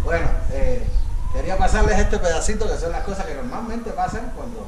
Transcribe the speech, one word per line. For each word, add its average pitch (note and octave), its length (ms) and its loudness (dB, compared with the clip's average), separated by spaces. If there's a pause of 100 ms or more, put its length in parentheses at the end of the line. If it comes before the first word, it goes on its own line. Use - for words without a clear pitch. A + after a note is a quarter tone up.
Bueno, - 240 2 (240)
eh, B3 360 2 (460)
quería - 240 0
pasarles G#3+ 420 4
este - 200 4
pedacito, F3 520 2
que - 60 -2
son E3 160 -4
las - 100 -2
cosas G3 220 -6
que - 100 -8
normalmente A#3 560 -8
pasan G3 440 -4
cuando G#3+ 320 -10